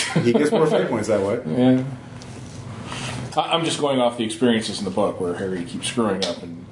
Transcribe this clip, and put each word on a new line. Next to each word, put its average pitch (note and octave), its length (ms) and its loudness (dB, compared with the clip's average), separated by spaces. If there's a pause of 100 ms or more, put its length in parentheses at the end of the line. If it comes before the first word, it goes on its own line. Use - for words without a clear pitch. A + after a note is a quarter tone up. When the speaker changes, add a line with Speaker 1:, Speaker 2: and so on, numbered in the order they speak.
(180)
Speaker 1:
<laughs> B2 60 4
Speaker 2:
He A#2+ 80 6
gets D3 180 4
more D#3 160 4
fate D3+ 220 2
points G#2+ 200 -2
that G#2 120 4
way. G2+ 260 0
Speaker 1:
Yeah. B2+ 380 4 (1500)
I, D#3+ 180 0
I'm E3 100 2
just C#3+ 160 -2
going C3+ 200 2
off A#2+ 160 2
the A#2+ 80 0
experiences A2 540 2
in G#2 60 -6
the F#2+ 60 -2
book F#2+ 300 0
where F2 140 -2
Harry F#2 300 -4
keeps E2+ 240 -8
screwing G2 360 0
up - 180 -6
and E2+ 300 -12